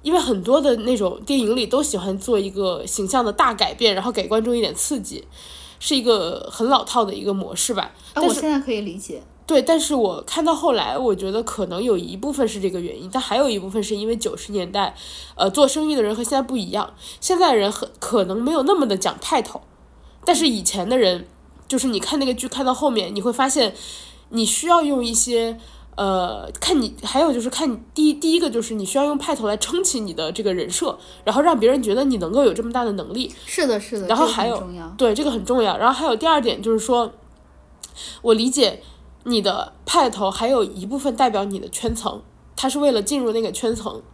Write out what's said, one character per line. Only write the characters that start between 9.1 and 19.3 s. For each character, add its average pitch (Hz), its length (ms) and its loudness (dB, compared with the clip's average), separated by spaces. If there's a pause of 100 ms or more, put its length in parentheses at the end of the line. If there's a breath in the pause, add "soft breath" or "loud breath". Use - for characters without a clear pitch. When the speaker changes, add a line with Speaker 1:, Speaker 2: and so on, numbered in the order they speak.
Speaker 1:
对， 294 140 6
但 320 180 4
是 302 160 0
我 226 280 0
看 - 220 -2
到 330 100 4
后 285 180 2
来， 143 240 0
我 247 160 2
觉 190 200 -2
得 220 100 0
可 - 240 -4
能 180 160 -4
有 233 160 2
一 175 180 -8
部 269 160 -4
分 262 140 0
是 214 140 -4
这 190 100 0
个 170 100 -6
原 175 200 -8
因， 180 120 -12
但 262 80 -2
还 233 160 -2
有 277 140 0
一 214 80 -2
部 190 100 -8
分 208 140 -4
是 202 140 -4
因 208 100 -6
为 233 100 -2
九 - 200 -4
十 - 160 -12
年 180 180 -4
代， 196 240 -2 (400 loud breath)
呃， 190 160 2
做 285 160 6
生 311 240 -2
意 302 60 0
的 247 60 2
人 214 120 0
和 226 80 -4
现 226 80 -4
在 269 100 2
不 254 160 -4
一 185 140 -4
样， - 240 -4 (260 loud breath)
现 370 160 2
在 339 180 6
人 208 160 4
很， - 180 -6 (100)
可 214 260 0
能 190 160 -2
没 262 120 0
有 311 100 2
那 330 120 4
么 302 120 2
的 202 100 0
讲 185 240 -4
派 - 200 0